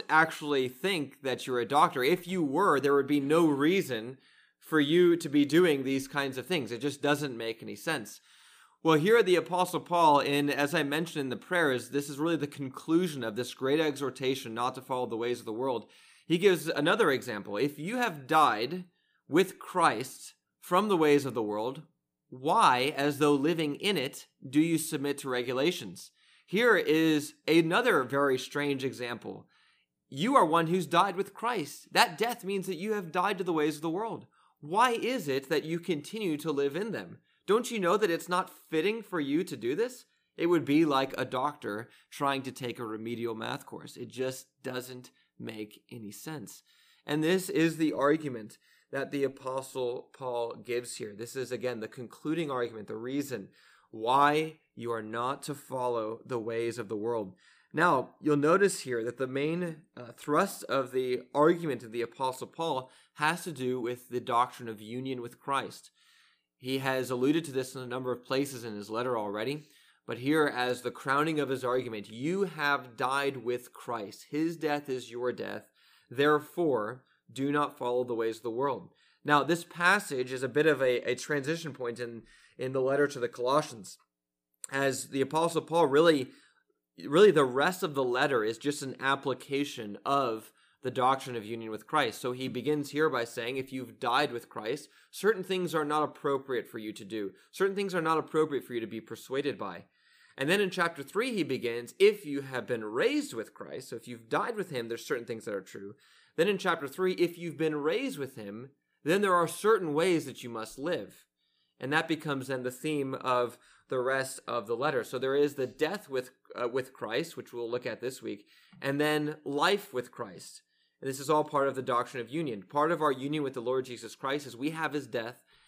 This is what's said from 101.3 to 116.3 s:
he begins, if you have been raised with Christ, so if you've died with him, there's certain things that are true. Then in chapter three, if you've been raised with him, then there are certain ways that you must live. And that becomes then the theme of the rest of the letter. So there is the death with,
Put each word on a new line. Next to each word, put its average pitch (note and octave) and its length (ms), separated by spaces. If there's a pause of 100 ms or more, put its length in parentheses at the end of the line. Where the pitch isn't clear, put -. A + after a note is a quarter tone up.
he G3 80
begins, A#2+ 560
if G3+ 260
you C#3+ 180
have B2+ 260
been A2+ 180
raised F3+ 480
with A2+ 220
Christ, E2 340
so B2 60
if A2+ 120
you've A2+ 220
died G#3+ 260
with G3 140
him, A#2+ 180
there's A2+ 160
certain A#2+ 220
things A2 200
that G#2 100
are G2 60
true. G2 340 (420)
Then E3+ 100
in G3 120
chapter E3+ 280
three, F#3 260
if F3 220
you've D#3+ 220
been D#3 200
raised F3 420
with C3 160
him, A2 340 (340)
then F#3+ 200
there F#3+ 100
are E3+ 140
certain F#3 480
ways E3 300
that C3 180
you A#2+ 80
must A2+ 260
live. C3 480 (540)
And C3+ 140
that E3 140
becomes D3 380
then C3 160
the B2+ 80
theme C3+ 460
of B2 420 (320)
the C3 100
rest C3 480
of A2+ 200
the A#2 100
letter. C3+ 260
So C3 140
there C3+ 180
is C#3+ 200
the C3 100
death D3+ 440
with, B2+ 200 (260)